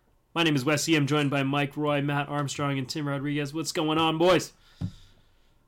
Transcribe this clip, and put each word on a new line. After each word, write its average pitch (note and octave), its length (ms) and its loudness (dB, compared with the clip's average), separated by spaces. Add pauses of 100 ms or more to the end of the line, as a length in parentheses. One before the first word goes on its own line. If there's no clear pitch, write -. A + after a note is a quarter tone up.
(340)
My E3+ 80 0
name D#3 140 4
is B2+ 80 0
Wes D3 240 0
E. E3 80 4
I'm C#3+ 100 2
joined C#3+ 240 2
by C#3 120 0
Mike C#3+ 340 -2
Roy, D3 240 0
Matt C#3+ 280 -2
Armstrong, C#3+ 500 -2
and B2+ 100 -4
Tim D3+ 200 -6
Rodriguez. C#3+ 440 -4
What's D#3 200 -6
going D#3 260 0
on, D#3+ 200 2
boys? F3 340 4 (1160)